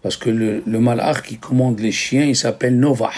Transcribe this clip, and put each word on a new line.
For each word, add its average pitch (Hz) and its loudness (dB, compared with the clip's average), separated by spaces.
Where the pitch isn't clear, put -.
parce - -4
que - -2
le, 110 0
le 110 0
malach 123 2
qui - -12
commande 127 0
les 110 0
chiens, 135 0
il 139 2
s'appelle 123 0
Novah. 131 2